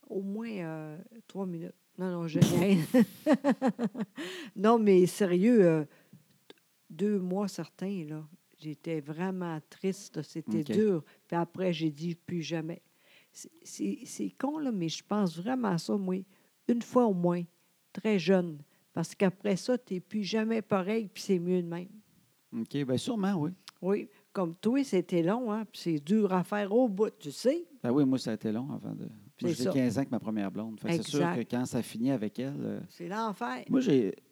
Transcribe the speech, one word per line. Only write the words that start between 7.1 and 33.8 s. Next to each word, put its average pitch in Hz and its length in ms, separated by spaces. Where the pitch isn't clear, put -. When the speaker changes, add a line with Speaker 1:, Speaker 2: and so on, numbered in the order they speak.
Speaker 1:
mois 185 280
certains, 185 600
là, 156 160
j'étais 156 420
vraiment 170 600
triste, - 480
là, 151 60
c'était 165 380
Speaker 2:
Ok. 143 100
Speaker 1:
dur. 196 320
Puis 170 100
après, 170 360
j'ai 160 180
dit, « 165 240
Plus 170 160
jamais. » 160 400
C'est, - 200
c'est, - 420
c'est 202 260
con, 294 260
là, 277 140
mais 175 180
je - 180
pense 190 300
vraiment 226 320
à 175 80
ça, 214 180
moi, 185 200
une 240 140
fois 247 240
au 208 80
moins, 175 300
très 214 260
jeune. 175 380
Parce 165 220
qu'après 196 420
ça, 247 220
t'es 185 220
plus 214 240
jamais 220 380
pareil, 202 520
puis - 80
c'est 190 180
mieux 180 220
de 170 60
même. 170 220
Speaker 2:
OK, 143 280
ben 127 120
sûrement, 202 380
oui. 160 160
Speaker 1:
Oui, 202 280
comme 175 220
toi, 262 280
c'était 180 400
long, 220 280
hein, 214 200
puis - 100
c'est 160 220
dur 196 300
à 180 100
faire 208 300
au 247 160
bout, 202 280
tu 147 140
sais. 330 340
Speaker 2:
Ben 123 80
oui, 147 120
moi, 131 140
ça 120 140
a - 20
été 107 180
long 120 200
avant 107 220
de. 104 120
Moi, 113 460
Speaker 1:
C'est - 20
Speaker 2:
j'ai 127 120
Speaker 1:
ça. 190 60
Speaker 2:
quinze 127 260
ans - 40
avec 135 100
ma 113 80
première 104 320
blonde. 107 300
Fait - 80
que 170 60
c'est 160 160
sûr 143 100
Speaker 1:
Exact. 143 160
Speaker 2:
que - 80
quand 123 100
ça 123 160
finit 117 300
avec 107 280
elle, 139 200
euh, 104 200
Speaker 1:
C'est 175 180
l'enfer. 226 600
Speaker 2:
moi, 262 100
j'ai. 135 360